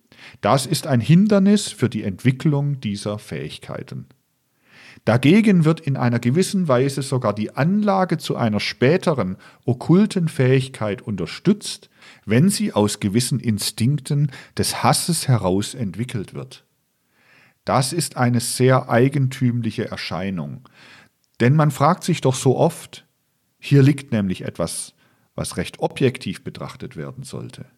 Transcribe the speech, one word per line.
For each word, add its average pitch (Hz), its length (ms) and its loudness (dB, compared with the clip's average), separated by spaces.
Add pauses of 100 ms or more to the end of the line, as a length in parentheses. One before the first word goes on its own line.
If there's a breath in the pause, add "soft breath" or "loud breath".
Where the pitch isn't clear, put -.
(400 loud breath)
Das 127 260 2
ist 165 200 -4
ein 131 140 2
Hindernis 202 680 4
für - 200 -2
die 107 140 -6
Entwicklung 131 800 -2
dieser 104 380 -6
Fähigkeiten. - 880 -12 (1000 loud breath)
Dagegen 170 600 6
wird 160 140 2
in 135 160 -4
einer 120 220 0
gewissen 175 480 0
Weise 135 360 0
sogar 127 320 -2
die 107 200 -6
Anlage 190 600 0
zu - 200 -6
einer 107 240 0
späteren 131 760 0 (300 loud breath)
okkulten 175 640 2
Fähigkeit 127 720 0
unterstützt, - 880 -4 (340 loud breath)
wenn 131 240 4
sie 208 240 -2
aus 104 280 0
gewissen 113 380 0
Instinkten 135 920 -2 (260 loud breath)
des - 260 -4
Hasses 151 460 0
heraus 98 460 0
entwickelt 107 580 -8
wird. 67 320 -14 (1000 soft breath)
Das 127 280 0
ist 170 240 -4
eine 120 240 2
sehr 127 480 2
eigentümliche 123 1040 0
Erscheinung. 87 800 -8 (720 loud breath)
Denn 127 160 4
man 151 140 4
fragt 156 340 0
sich 175 160 -2
doch 131 140 2
so 131 220 2
oft, - 500 -2 (520)
hier 139 240 4
liegt 135 300 2
nämlich 98 300 -2
etwas, - 520 -6 (400)
was - 220 -8
recht - 240 -8
objektiv 123 640 -4
betrachtet - 520 -14
werden 71 280 -12
sollte. - 420 -14 (120)